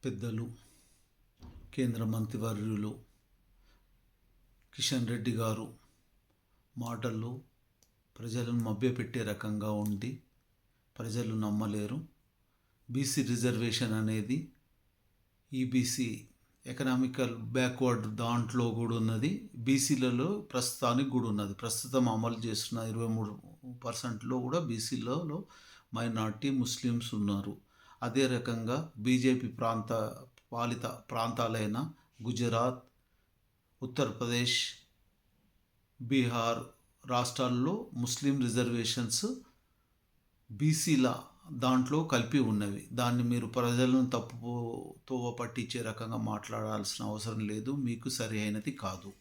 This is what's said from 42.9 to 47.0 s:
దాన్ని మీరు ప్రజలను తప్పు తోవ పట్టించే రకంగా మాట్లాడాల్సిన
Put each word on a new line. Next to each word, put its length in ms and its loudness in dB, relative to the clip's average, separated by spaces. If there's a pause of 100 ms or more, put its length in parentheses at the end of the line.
దాన్ని 320 2
మీరు 220 2
ప్రజలను 640 4
తప్పు 420 -4 (560)
తోవ 220 0 (100)
పట్టించే 420 -4
రకంగా 340 -4
మాట్లాడాల్సిన 880 -2